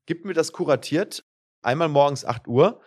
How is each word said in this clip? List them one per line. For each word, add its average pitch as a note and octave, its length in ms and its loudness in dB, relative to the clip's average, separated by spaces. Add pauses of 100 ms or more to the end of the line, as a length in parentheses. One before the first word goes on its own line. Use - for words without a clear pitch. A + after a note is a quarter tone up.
gibt E3 200 -8
mir G3 80 -8
das D#3+ 200 -2
kuratiert D#3 720 -2 (400)
einmal D#3 260 0
morgens C#3+ 360 2
acht - 220 -8
Uhr C#3+ 400 2